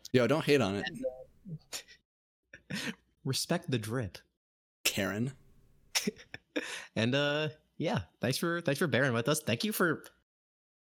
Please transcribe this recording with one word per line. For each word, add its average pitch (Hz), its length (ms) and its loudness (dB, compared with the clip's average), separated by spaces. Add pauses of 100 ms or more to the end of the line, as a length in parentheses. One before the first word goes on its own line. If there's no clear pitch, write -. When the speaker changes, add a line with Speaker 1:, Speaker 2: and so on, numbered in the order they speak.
(120)
Speaker 1:
Yo, 123 160 6
don't 147 180 2
hate 139 160 6
on 98 140 2
it. 101 120 -2
Speaker 2:
And, 151 180 -8 (1700)
uh, - 20 -6 (280)
<laughs> - 220 -20
respect 160 440 -2
the 127 100 2
drip. 107 380 -4 (680)
Speaker 1:
Karen. 104 540 -2
Speaker 2:
<laughs> - 720 -8 (840)
And, 117 180 2
uh, 143 360 2 (280)
yeah, - 220 0 (200)
thanks - 200 0
for, 170 220 0
thanks 143 180 0
for 180 80 2
bearing 131 260 4
with 117 160 2
us. 151 120 2
Thank - 220 0
you 214 80 0
for 170 320 0 (800)